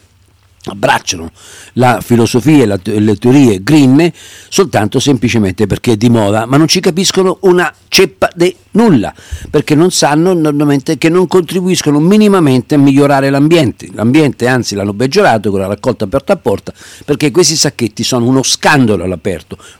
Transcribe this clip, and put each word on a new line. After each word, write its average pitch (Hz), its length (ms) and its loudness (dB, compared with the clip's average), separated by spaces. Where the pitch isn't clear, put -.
abbracciano 101 680 -4
la 120 280 0
filosofia 120 640 2
e - 20 2
la 101 120 -2
te-, 107 220 -4
le 107 180 2
teorie 123 460 2
green 147 480 2
soltanto 135 520 -2
semplicemente 110 680 -2
perché - 260 -2
è 107 40 0
di 120 120 0
moda, 110 360 0
ma 131 120 -2
non 156 100 2
ci 180 120 0
capiscono 180 640 -2
una 180 320 2
ceppa - 440 -2
di 175 220 -2
nulla, 156 420 0
perché 147 260 0
non 175 160 2
sanno 160 420 0
normalmente 151 640 -2
che 165 120 0
non 175 180 0
contribuiscono 175 720 0
minimamente 175 760 2
a - 20 4
migliorare 139 520 2
l'ambiente. 143 640 0
L'ambiente 120 560 0
anzi 123 260 -2
l'hanno 101 200 -4
peggiorato 117 580 0
con 95 80 -2
la 95 80 -4
raccolta 107 400 -4
porta 131 260 -2
a 185 40 0
porta, - 360 -6
perché 147 240 -2
questi 165 260 2
sacchetti 123 480 -4
sono 120 220 -2
uno 131 160 2
scandalo 123 600 0
all'aperto, 90 540 -8